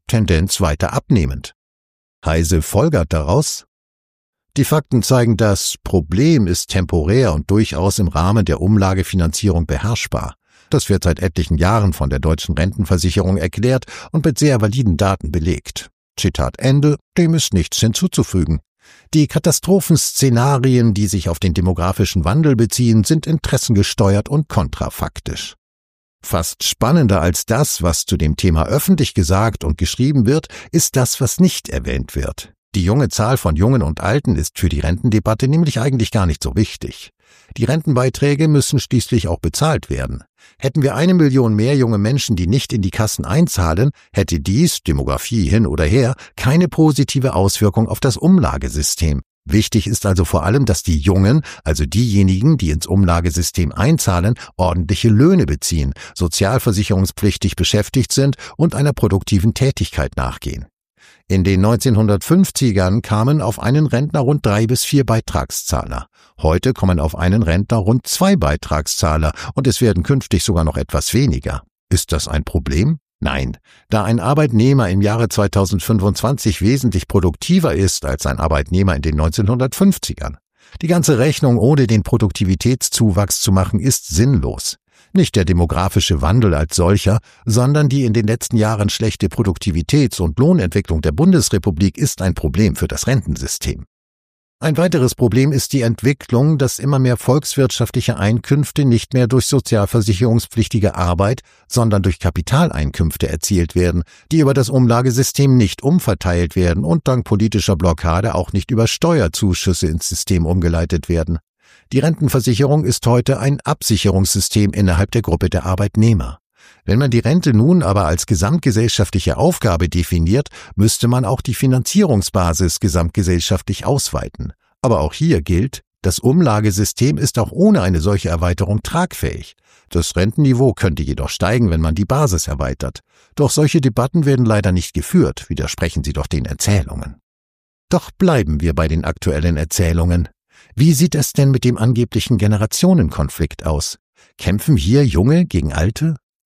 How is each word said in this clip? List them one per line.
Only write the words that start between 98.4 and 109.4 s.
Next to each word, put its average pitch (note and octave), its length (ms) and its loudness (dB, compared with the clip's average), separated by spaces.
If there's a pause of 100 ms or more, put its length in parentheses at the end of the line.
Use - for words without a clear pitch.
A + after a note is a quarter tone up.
nicht A#2 300 2
mehr B2 120 4
durch A#2+ 200 2
sozialversicherungspflichtige A2 1500 0
Arbeit, F2+ 440 0 (280)
sondern G#2+ 340 2
durch F2+ 160 0
Kapitaleinkünfte E2+ 1120 -2
erzielt E2+ 460 -2
werden, F2 280 0 (300)
die D#3+ 80 4
über C3+ 140 4
das C3 160 0
Umlagesystem B2+ 880 2
nicht G#2+ 260 2
umverteilt F#2 760 0
werden F2+ 280 0
und E3 220 0
dank B2+ 180 0
politischer G#2 520 0
Blockade E2+ 580 0
auch F2 180 -4
nicht F#2+ 180 -4
über A2+ 160 2
Steuerzuschüsse G2 1000 0